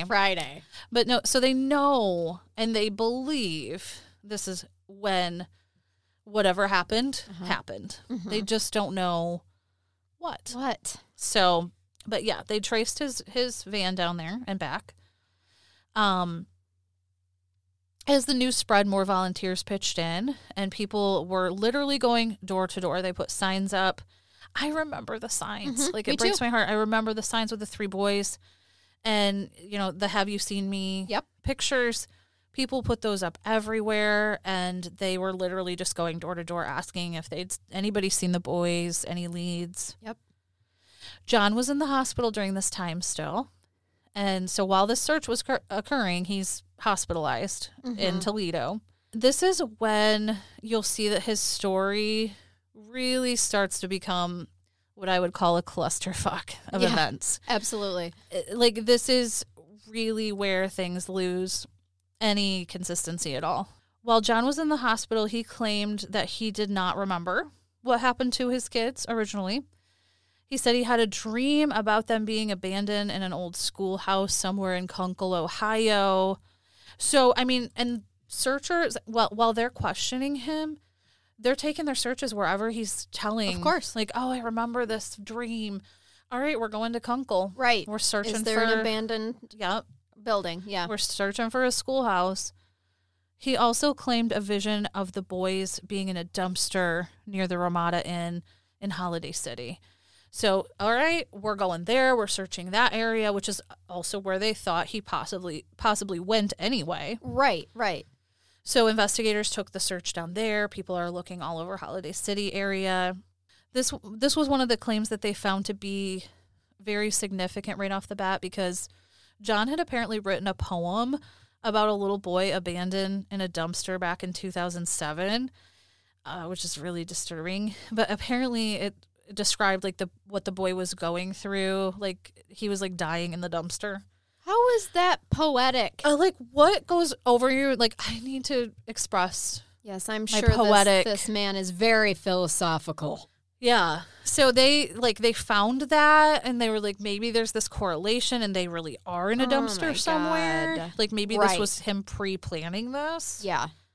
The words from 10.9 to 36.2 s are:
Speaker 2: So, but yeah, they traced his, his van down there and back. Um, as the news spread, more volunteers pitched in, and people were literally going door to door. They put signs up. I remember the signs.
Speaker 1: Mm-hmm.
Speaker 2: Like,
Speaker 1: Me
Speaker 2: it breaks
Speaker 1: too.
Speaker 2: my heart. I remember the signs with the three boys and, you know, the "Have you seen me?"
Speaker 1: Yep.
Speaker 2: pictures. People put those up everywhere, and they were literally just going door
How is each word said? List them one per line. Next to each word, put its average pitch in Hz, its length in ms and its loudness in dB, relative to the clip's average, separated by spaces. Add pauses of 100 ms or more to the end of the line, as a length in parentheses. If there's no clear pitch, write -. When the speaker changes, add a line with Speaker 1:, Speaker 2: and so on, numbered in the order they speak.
Speaker 2:
So, 175 540 4 (360)
but 214 180 -4
yeah, 214 220 -2
they 214 140 -2
traced 226 380 -2
his, 277 280 -4
his 247 380 -4
van 190 300 -2
down 175 240 0
there 170 280 -8
and 196 120 -4
back. 165 340 -8 (1040)
Um, 185 500 2 (1600)
as 277 180 4
the 285 100 0
news 254 220 2
spread, 202 300 4
more 196 180 2
volunteers 185 580 0
pitched - 360 -4
in, 175 360 -2 (220)
and 196 160 -4
people 196 540 0
were 185 260 0
literally 269 460 0
going 233 460 2
door 185 220 0
to - 140 -6
door. 180 200 0
They 185 120 -2
put - 180 -4
signs 196 420 0
up. 190 300 0 (540)
I 294 140 -2
remember 285 480 -6
the 226 100 -10
signs. 240 560 -4
Speaker 1:
Mm-hmm. 349 100 -2
Speaker 2:
Like, 214 140 -4
Speaker 1:
Me 262 60 2
Speaker 2:
it - 40 -2
breaks 381 200 2
Speaker 1:
too. 254 80 -2
Speaker 2:
my - 40 2
heart. 226 180 2
I 208 40 0
remember 220 420 0
the 220 80 -8
signs 226 300 -2
with 220 80 -6
the 208 60 -10
three - 200 -6
boys 202 520 0 (640)
and, 202 460 2 (100)
you 202 180 -8
know, 190 140 0
the 196 160 -2
"Have 196 200 0
you 202 100 -2
seen 196 320 -2
me?" 190 380 -4
Speaker 1:
Yep. - 160 -2 (180)
Speaker 2:
pictures. 254 640 0 (460)
People 262 300 -2
put 233 200 0
those 202 200 0
up 175 240 -4
everywhere, 214 1000 2
and 180 400 0 (140)
they 185 180 0
were 185 160 -2
literally 185 420 -2
just 175 220 -4
going 170 220 -2
door 170 160 -6